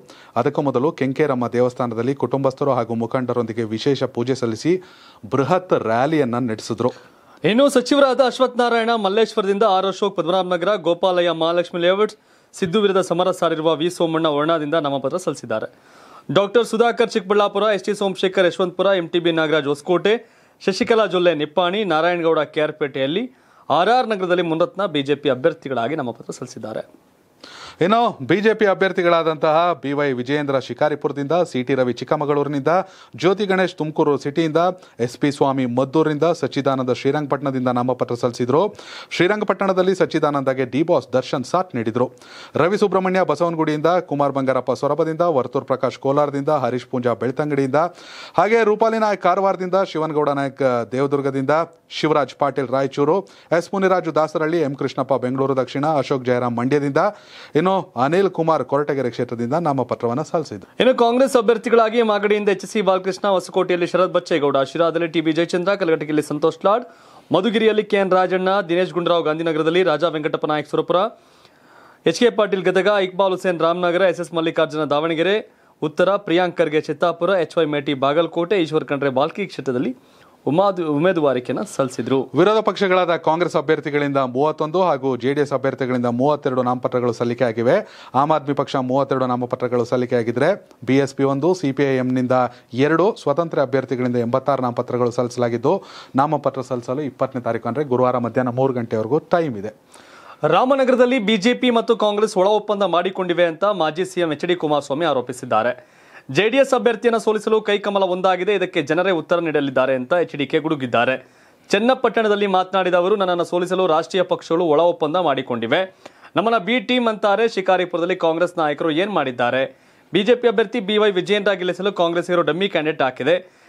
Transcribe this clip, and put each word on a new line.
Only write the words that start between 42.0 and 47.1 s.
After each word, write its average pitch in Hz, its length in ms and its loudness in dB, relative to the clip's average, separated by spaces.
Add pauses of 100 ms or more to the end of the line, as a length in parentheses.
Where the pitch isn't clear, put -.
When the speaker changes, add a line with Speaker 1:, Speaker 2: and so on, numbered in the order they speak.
Speaker 1:
ರವಿ 175 220 2
ಸುಬ್ರಹ್ಮಣ್ಯ 185 460 2
ಬಸವನಗುಡಿಯಿಂದ, 156 640 0
ಕುಮಾರ್ 147 480 0
ಬಂಗಾರಪ್ಪ 131 380 -2
ಸೊರಬದಿಂದ, 156 500 -2
ವರ್ತೂರ್ 139 440 0
ಪ್ರಕಾಶ್ 127 340 -2
ಕೋಲಾರದಿಂದ, 143 500 0
ಹರೀಶ್ 127 360 0
ಪೂಂಜಾ 123 280 -2